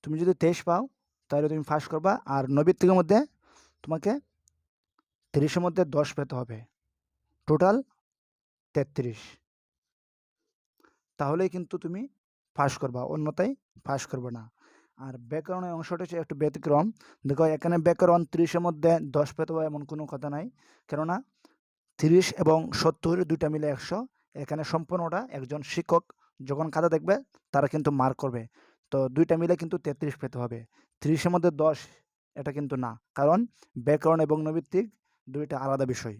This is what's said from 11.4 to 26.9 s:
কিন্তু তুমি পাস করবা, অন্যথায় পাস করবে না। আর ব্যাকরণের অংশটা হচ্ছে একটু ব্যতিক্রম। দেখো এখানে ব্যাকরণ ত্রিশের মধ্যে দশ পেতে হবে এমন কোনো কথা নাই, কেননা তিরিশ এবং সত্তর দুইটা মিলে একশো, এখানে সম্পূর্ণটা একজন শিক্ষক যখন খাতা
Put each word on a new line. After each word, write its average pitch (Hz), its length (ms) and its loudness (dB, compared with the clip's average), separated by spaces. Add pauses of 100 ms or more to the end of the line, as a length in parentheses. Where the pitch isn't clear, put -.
কিন্তু 180 200 -8 (100)
তুমি 180 180 -8 (540)
পাস 139 160 2 (100)
করবা, 123 180 -6 (120)
অন্যথায় 156 400 -2 (340)
পাস 139 140 -4 (100)
করবে 123 260 -8
না। 113 60 -14 (560)
আর 131 160 -14 (160)
ব্যাকরণের 180 460 -6
অংশটা 170 280 -6
হচ্ছে 170 180 -10
একটু 143 180 -8
ব্যতিক্রম। 151 460 2 (420)
দেখো 143 160 4 (120)
এখানে 170 200 0 (100)
ব্যাকরণ 175 340 6 (120)
ত্রিশের 170 340 2
মধ্যে 165 260 2 (240)
দশ 147 200 4
পেতে 160 160 -4
হবে 160 180 0
এমন 147 200 -8
কোনো 156 120 -8 (100)
কথা 147 220 -8
নাই, 156 100 -8 (440)
কেননা 156 280 -2 (840)
তিরিশ 175 280 6 (160)
এবং 160 160 6 (220)
সত্তর 165 360 2 (140)
দুইটা 160 240 0
মিলে 151 200 -4
একশো, 170 240 -8 (440)
এখানে 151 200 -6 (100)
সম্পূর্ণটা 170 480 -4 (160)
একজন 139 240 -8 (120)
শিক্ষক 170 300 2 (380)
যখন 143 300 -4
খাতা 170 240 2